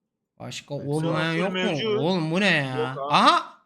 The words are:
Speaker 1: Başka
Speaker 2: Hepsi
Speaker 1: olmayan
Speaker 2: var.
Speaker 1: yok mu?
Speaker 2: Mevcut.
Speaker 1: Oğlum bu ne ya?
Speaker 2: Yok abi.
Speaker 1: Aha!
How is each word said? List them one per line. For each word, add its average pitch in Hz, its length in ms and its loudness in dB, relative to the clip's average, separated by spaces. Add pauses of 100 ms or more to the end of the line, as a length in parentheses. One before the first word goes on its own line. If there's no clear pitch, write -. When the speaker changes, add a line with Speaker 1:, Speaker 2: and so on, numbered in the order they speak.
(380)
Speaker 1:
Başka - 360 -12
Speaker 2:
Hepsi 135 140 -6
Speaker 1:
olmayan 160 460 0
Speaker 2:
var. 165 40 0
Speaker 1:
yok 185 100 0
mu? 185 60 -6
Speaker 2:
Mevcut. 185 460 0
Speaker 1:
Oğlum 160 300 0
bu 175 100 0
ne 202 160 4
ya? 135 220 -2
Speaker 2:
Yok 131 200 -4
abi. 143 160 -2
Speaker 1:
Aha! 285 520 4